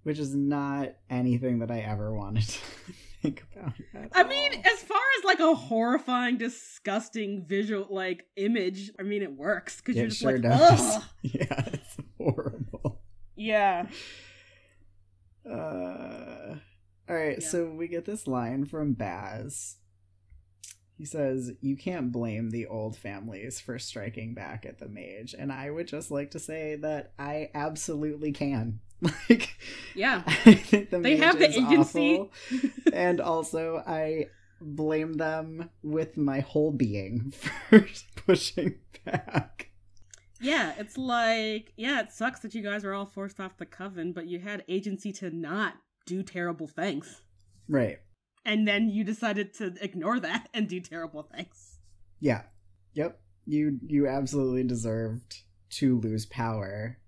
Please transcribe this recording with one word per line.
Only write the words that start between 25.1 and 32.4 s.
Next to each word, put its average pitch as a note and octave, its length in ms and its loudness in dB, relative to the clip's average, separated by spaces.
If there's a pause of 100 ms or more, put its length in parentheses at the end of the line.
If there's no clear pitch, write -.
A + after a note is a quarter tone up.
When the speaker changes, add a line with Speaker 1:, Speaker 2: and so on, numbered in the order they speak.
Speaker 1:
And C#3 160 -8
I C3+ 180 -8
would E3+ 180 -8
just D3+ 220 -10
like C#3+ 220 -4
to E3 60 -10
say D#3 380 -8
that D3+ 420 -6
I D3 360 -6
absolutely D3+ 800 -4
can. A#2 520 -2
<laughs> - 40 -20 (400)
Like, - 300 6 (360)
Speaker 2:
Yeah. A#3+ 320 2
Speaker 1:
I F#3 280 12
think - 340 4
the F3+ 100 0
Speaker 2:
They B3+ 180 6
Speaker 1:
mage C#4+ 60 4
Speaker 2:
have E4 160 8
the D4+ 120 8
Speaker 1:
is A3 60 0
Speaker 2:
agency. D4 640 6
Speaker 1:
awful. - 120 -10 (300)